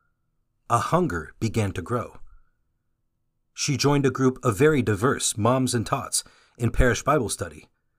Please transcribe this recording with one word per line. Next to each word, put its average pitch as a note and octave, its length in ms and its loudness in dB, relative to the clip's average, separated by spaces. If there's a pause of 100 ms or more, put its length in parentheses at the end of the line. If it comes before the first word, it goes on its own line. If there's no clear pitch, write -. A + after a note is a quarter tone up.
(720)
A - 80 2
hunger D#3 640 -2
began G#2 320 -2
to F2+ 100 -8
grow. G2+ 360 -8 (1400)
She - 220 -2
joined C#3 300 2
a C3 40 2
group B2+ 340 2
of A2+ 120 0
very C#3+ 260 4
diverse G#2 540 0
moms B2 380 2
and A2+ 120 -2
tots - 380 -4 (340)
in A#2+ 120 0
parish A#2+ 320 2
Bible C3+ 260 0
study D#2+ 400 -10 (300)